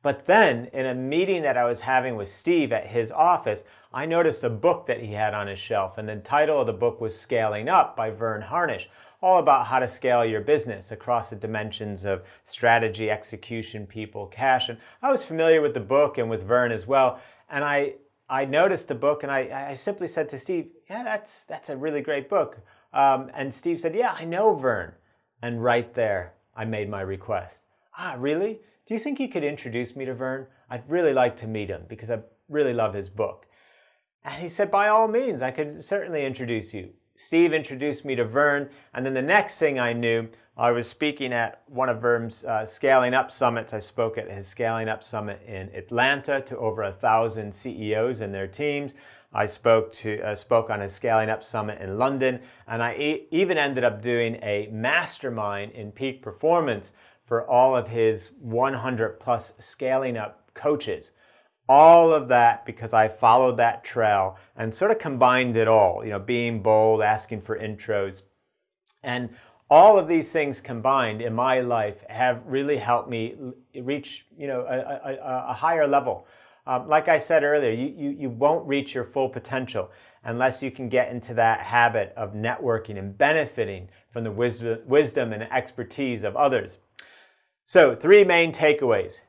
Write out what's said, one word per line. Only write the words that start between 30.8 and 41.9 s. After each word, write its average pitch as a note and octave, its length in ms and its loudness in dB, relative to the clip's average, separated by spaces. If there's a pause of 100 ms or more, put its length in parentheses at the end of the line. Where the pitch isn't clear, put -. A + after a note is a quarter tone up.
really E3 220 2
like B2+ 240 2
to A#2 100 -12
meet G#2+ 220 -6
him E2 180 -10
because A2 240 -14
I A2+ 80 -4 (300)
really C#3 240 0
love A2 200 0
his G2 160 -8
book." G2+ 380 -8 (800)
And C#3 180 -12
he F3 60 -10
said, G3+ 240 -2
"By G#3 160 2
all A3 180 6
means, G#3+ 360 -2
I C3 100 -2
could D3+ 320 -8
certainly E3+ 420 -4
introduce A#2 480 -6
you." F#2+ 160 -12 (240)
Steve E3 380 2
introduced D3 540 -6
me C3 100 -4
to A#2+ 80 0
Verne, C#3+ 460 0 (240)
and C3 100 -6
then C3+ 80 -4
the C3 100 -2
next F3+ 360 -2
thing C#3+ 200 0
I A#2+ 140 -2
knew, A#2 360 -2 (280)
I A#2+ 140 2
was A#2+ 180 -2
speaking C#3+ 440 -4
at A#2 340 -4
one B2+ 240 -2